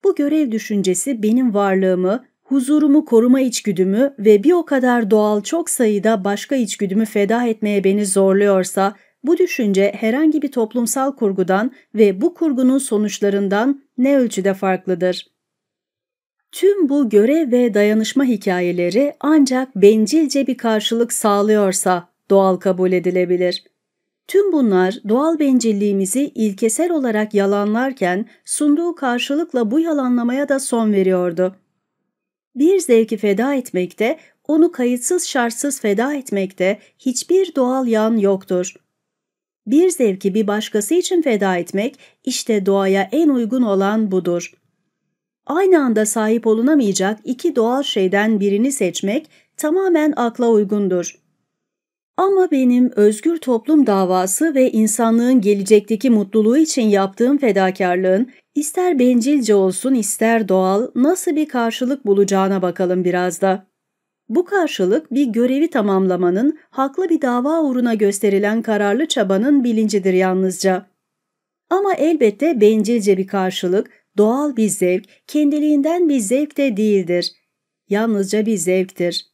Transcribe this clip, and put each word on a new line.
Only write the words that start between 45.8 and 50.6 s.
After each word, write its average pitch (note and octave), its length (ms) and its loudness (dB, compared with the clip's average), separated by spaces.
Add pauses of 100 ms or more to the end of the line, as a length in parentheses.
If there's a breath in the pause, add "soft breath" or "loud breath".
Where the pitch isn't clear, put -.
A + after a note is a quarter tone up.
anda A3 260 0
sahip A3 400 -2
olunamayacak A3 760 0
iki C#4+ 320 -4
doğal B3 260 0
şeyden G3+ 580 0
birini G3+ 320 0
seçmek G3+ 540 -4 (300 soft breath)
tamamen D#4+ 600 0
akla A#3 320 -2
uygundur. G3+ 720 0 (960)